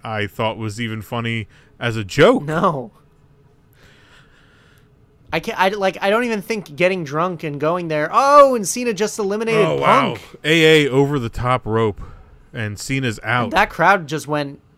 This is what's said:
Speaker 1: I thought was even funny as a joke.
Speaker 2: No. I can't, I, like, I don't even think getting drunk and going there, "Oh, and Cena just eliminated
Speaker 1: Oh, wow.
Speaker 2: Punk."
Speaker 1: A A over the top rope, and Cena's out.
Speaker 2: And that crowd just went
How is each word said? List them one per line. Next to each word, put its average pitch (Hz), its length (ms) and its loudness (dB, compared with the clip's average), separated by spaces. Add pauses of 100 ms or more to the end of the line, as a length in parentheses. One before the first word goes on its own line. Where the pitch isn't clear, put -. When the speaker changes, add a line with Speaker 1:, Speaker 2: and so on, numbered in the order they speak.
Speaker 1:
I 107 240 -4
thought 110 300 -4
was 110 220 -8
even 110 220 -6
funny 113 460 -6 (320)
as 117 180 -4
a 110 60 -4
joke. 160 400 4
Speaker 2:
No. 156 480 -2 (2500)
I 160 80 -2
can't, 214 200 -6
I, 190 100 4
like, 196 300 -2
I 196 120 0
don't 233 140 2
even 220 180 -4
think 175 320 -8
getting 180 280 0
drunk 156 400 -4
and 143 160 -6
going 170 280 -2
there, 156 240 -2
"Oh, 277 420 6
and 208 140 -2
Cena 240 260 -4
just 202 240 -4
eliminated 220 480 0
Speaker 1:
Oh, 143 160 -2
wow. 139 320 4
Speaker 2:
Punk." - 80 -12 (220)
Speaker 1:
A 156 420 6
A 127 60 0
over 139 260 2
the 117 120 -4
top 123 360 -2
rope, 110 340 0 (540)
and 104 260 -8
Cena's 131 440 -4
out. 120 220 0
Speaker 2:
And 117 80 -6
that 208 180 2
crowd 175 340 2
just 139 220 -8
went 147 320 -6 (180)